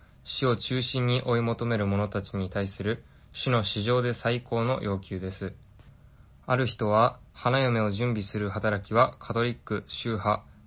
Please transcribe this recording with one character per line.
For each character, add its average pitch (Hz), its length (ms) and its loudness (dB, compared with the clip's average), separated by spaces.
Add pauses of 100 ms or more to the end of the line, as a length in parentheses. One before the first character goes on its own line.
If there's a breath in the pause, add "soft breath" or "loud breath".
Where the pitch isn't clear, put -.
(240 loud breath)
主 - 240 -2
を 120 100 4
中 127 240 -2
心 123 240 0
に 123 160 2
追 120 160 2
い 117 40 2
求 117 240 0
め 117 120 2
る 104 80 2
者 101 240 2
た 101 120 -2
ち - 140 -8
に 92 140 -2
対 101 180 -2
す - 160 -10
る 110 200 -2 (300 soft breath)
主 - 160 -4
の 117 140 4
至 101 200 -4
上 123 180 2
で 120 120 0
最 120 280 -2
高 117 220 -2
の 131 180 0
要 98 180 -2
求 95 200 -6
で 92 120 -4
す。 95 220 -8 (920 soft breath)
あ 127 100 2
る 131 120 2
人 107 220 -2
は、 110 300 4 (140)
花 127 260 0
嫁 120 220 2
を 104 100 2
準 120 180 -2
備 107 140 -2
す 104 140 -8
る 104 120 -2
働 101 360 -2
き - 80 -6
は 123 240 4
カ - 160 -8
ト 117 100 2
リ 120 100 0
ッ - 100 -10
ク、 - 220 -4 (180)
宗 113 140 -2
派、 104 260 0 (240 loud breath)